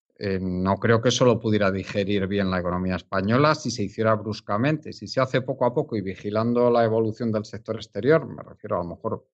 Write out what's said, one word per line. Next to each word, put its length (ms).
Eh, 220
no 360
creo 220
que 100
eso 160
lo 140
pudiera 320
digerir 540
bien 240
la 100
economía 360
española 580
si 160
se 140
hiciera 320
bruscamente. 760
Si 160
se 140
hace 200
poco 240
a 80
poco 220
y 60
vigilando 720
la 120
evolución 480
del 140
sector 300
exterior, 520
me 140
refiero 360
a 60
lo 120
mejor 380